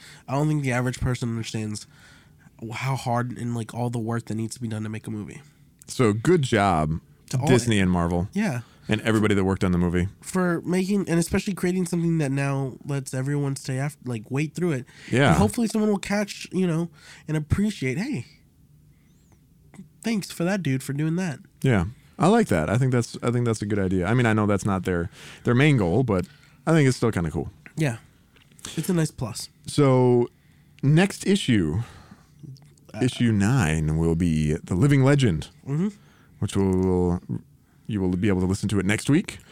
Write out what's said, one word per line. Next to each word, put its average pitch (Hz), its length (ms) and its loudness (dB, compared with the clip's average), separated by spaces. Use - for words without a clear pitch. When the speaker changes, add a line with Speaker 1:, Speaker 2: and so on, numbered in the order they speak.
Speaker 1:
I - 60 -6
don't 147 120 0
think 151 160 0
the 131 100 -2
average 123 280 -2
person 123 300 -2
understands 110 560 -8
how 131 240 -4
hard 120 420 -2
and, 120 180 -6
like, 113 180 -8
all 120 160 -4
the 120 80 -6
work 113 280 -6
that 107 80 -8
needs 110 220 -6
to - 40 -16
be 120 80 -8
done 107 160 -6
to 107 60 -8
make 107 160 -10
a - 40 -10
movie. 104 300 -10
Speaker 2:
So 113 240 2
good 147 300 2
job, 87 580 2
Speaker 1:
To 131 80 -2
all 123 80 0
Speaker 2:
Disney 120 320 4
Speaker 1:
it. 98 40 2
Speaker 2:
and 92 80 2
Marvel. 87 440 0
Speaker 1:
Yeah. 190 260 -2
Speaker 2:
And 107 140 0
everybody 107 320 2
that 98 100 2
worked 95 200 0
on 92 80 2
the 87 60 2
movie. 90 300 0
Speaker 1:
For 180 460 -2
making, 185 420 0
and 170 100 2
especially 190 360 -2
creating 180 320 -2
something 165 320 0
that 143 120 0
now 139 440 -2
lets 139 300 -6
everyone 139 420 -2
stay 131 220 -6
after, 143 260 -6
like, 117 260 -6
wait 139 240 -4
through 170 180 -2
it. 127 120 -4
Speaker 2:
Yeah. 127 180 4
Speaker 1:
And 82 100 6
hopefully 208 280 2
someone 214 220 0
will 202 100 0
catch, 202 540 -6
you 185 140 0
know, 170 240 -2
and 156 120 -4
appreciate, 151 580 -2
"Hey, 214 300 -6
thanks 226 280 -4
for - 140 -6
that 190 180 -2
dude 131 200 -2
for - 100 -8
doing 156 240 -2
that." 180 220 -4
Speaker 2:
Yeah. 110 220 4
I 151 100 4
like 226 200 4
that. 78 200 2
I 98 100 2
think 131 140 2
that's, 120 300 0
I 120 80 0
think 120 160 0
that's 113 160 0
a 110 40 -4
good 104 120 0
idea. 92 280 2
I 110 80 0
mean, 127 120 4
I 110 60 4
know 107 140 2
that's 101 200 2
not 95 180 0
their, 87 260 0
their 120 100 2
main 139 220 6
goal, 98 260 2
but 95 240 0
I 160 60 2
think 156 140 6
it's 127 100 2
still 117 140 0
kinda 85 200 -2
cool. 71 200 -6
Speaker 1:
Yeah. 135 200 -2
It's 165 120 -6
a 190 60 0
nice 160 160 0
plus. - 380 -10
Speaker 2:
So 127 600 4
next 160 440 2
issue, 107 540 2
Speaker 1:
Uh, 104 80 -10
Speaker 2:
issue 123 300 2
nine, 85 640 2
will 82 180 2
be 78 380 2
The - 220 -4
Living 139 280 4
Legend, 127 460 2
Speaker 1:
Mm-hmm. 156 220 -2
Speaker 2:
which - 160 -6
we'll, 92 640 2
you 104 140 -4
will 92 100 0
be 92 180 0
able 92 140 2
to 92 40 0
listen 98 220 -2
to 101 100 0
it 92 80 0
next 104 240 -2
week, - 280 0